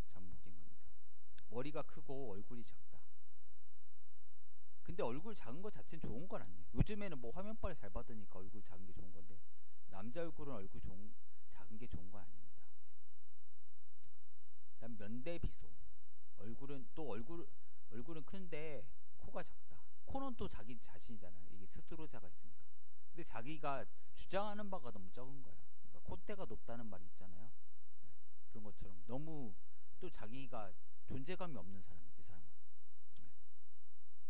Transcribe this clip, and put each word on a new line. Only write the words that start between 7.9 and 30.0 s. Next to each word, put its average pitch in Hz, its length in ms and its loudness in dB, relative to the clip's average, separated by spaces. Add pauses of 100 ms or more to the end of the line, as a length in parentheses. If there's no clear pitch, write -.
얼굴 98 220 0
작은 101 240 0
게 95 80 0
좋은 90 180 0
건데, 92 280 0 (480)
남자 113 340 -2
얼굴은 151 320 -2
얼굴 101 280 0
좋은, 98 320 0 (360)
작은 - 280 0
게 117 100 0
좋은 92 240 0
건 101 100 0
아닙니다. - 200 0 (2250)
그다음 113 220 0
면대비소. 127 720 0 (680)
얼굴은 123 580 0
또 156 160 0
얼굴, 139 360 0 (440)
얼굴은 151 340 0
큰데 160 580 0 (360)
코가 190 240 0
작다. - 360 0 (260)
코는 269 300 0
또 220 120 0
자기 120 320 0
자신이잖아요. - 720 0
이게 - 160 0
스스로자가 156 600 0
있으니까. - 380 0 (460)
근데 165 120 0
자기가 139 600 0 (300)
주장하는 208 560 0
바가 160 200 0
너무 190 200 0
적은 135 320 0
거예요. - 160 0 (240)
그러니까 - 160 0
콧대가 190 460 0
높다는 117 420 0
말이 92 180 0
있잖아요. 95 460 0 (520)
예, - 60 0 (400)
그런 110 140 0
것처럼 98 420 0
너무 139 480 0 (460)
또 180 100 0